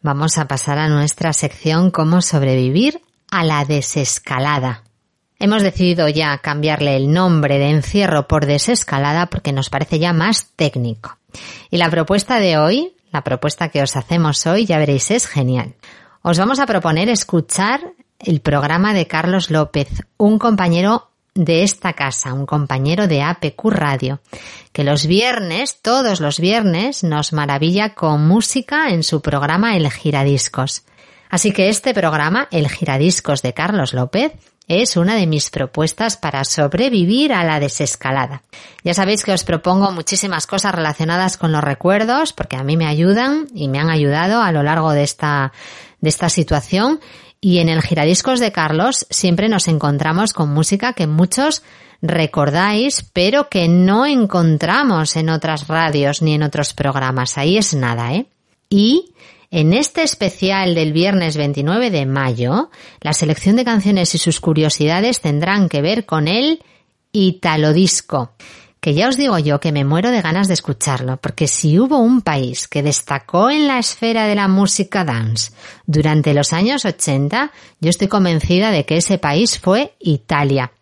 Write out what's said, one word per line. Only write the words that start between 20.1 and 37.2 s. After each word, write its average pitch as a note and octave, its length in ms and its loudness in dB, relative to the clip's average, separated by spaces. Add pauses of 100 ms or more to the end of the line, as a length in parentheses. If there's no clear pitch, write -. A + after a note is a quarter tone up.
un G#3+ 200 4
compañero G3 720 0 (240)
de E3 300 2
esta F#3+ 280 -2
casa, C#3 400 -4
un C#3 140 -4
compañero D3 640 0
de D3 120 2
A D#3 200 -2
P D3+ 140 -4
Q - 140 0
Radio, C#3+ 520 -2 (500)
que C#3+ 140 -2
los D3 200 0
viernes, G#3 760 0
todos A3+ 400 0
los D3 180 -2
viernes, G3+ 640 0
nos D3+ 300 -2
maravilla D#3 600 0
con D3+ 320 0
música B3+ 640 0
en E3+ 160 0
su D#3 160 -2
programa D#3 560 0
El D#3 160 0
Giradiscos. C#3 920 -2 (460)
Así F#3+ 220 0
que G3 160 2
este A3 260 0
programa, E3+ 580 0
El D3+ 180 0
Giradiscos D3 720 -2
de B2 120 -4
Carlos D#3+ 400 -2
López, F3 380 -2 (380)
es G#3 260 0
una F#3 200 2
de G3 120 0
mis D3+ 220 -2
propuestas D#3 680 -4
para C#3 300 -4
sobrevivir G#3+ 880 0